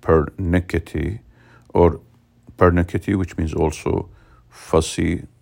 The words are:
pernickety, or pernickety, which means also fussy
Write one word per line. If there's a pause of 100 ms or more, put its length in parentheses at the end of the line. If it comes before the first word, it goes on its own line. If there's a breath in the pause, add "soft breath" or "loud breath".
pernickety, (560 soft breath)
or (560)
pernickety,
which
means
also (400 soft breath)
fussy (140)